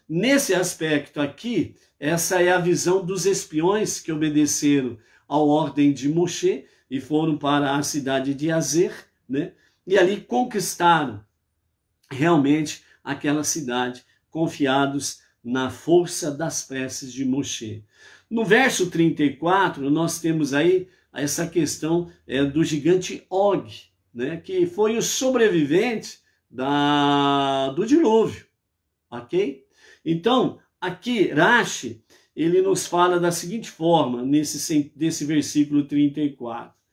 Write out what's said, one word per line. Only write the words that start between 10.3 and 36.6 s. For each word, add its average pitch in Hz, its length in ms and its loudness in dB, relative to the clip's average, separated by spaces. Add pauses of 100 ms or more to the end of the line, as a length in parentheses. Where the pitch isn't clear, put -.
realmente 151 720 2 (200)
aquela 147 400 -2
cidade, 123 600 -4 (240)
confiados 139 920 -2 (220)
na 123 280 -2
força 170 580 2
das 147 340 -6
preces 131 480 -8
de 131 140 -6
Moshe. 117 580 -4 (460)
No 226 160 -2
verso 220 460 2
trinta 160 320 2
e 143 120 0
quatro, 165 540 0
nós 160 300 0
temos 156 340 -2
aí 180 340 2 (240)
essa 147 360 -4
questão, 170 640 -2 (160)
é, 135 180 0
do 143 180 0
gigante 160 640 -2
Og, 185 600 -2 (260)
né, 139 240 -6
que 180 280 -2
foi 220 320 0
o 208 40 0
sobrevivente 214 1160 0 (300)
da, 139 1200 2
do 160 160 -2
dilúvio, 226 600 4 (640)
ok? 175 520 -4 (400)
Então, 170 540 0 (240)
aqui, 185 460 -2
Rashi, 156 720 0 (340)
ele 170 260 2
nos 190 260 0
fala 175 320 2
da 175 120 2
seguinte 175 380 -8
forma, 143 540 0
nesse, 147 720 -2
desse 156 280 -4
versículo 147 640 0
trinta 147 340 0
e 143 120 -2
quatro. 117 420 -12 (200)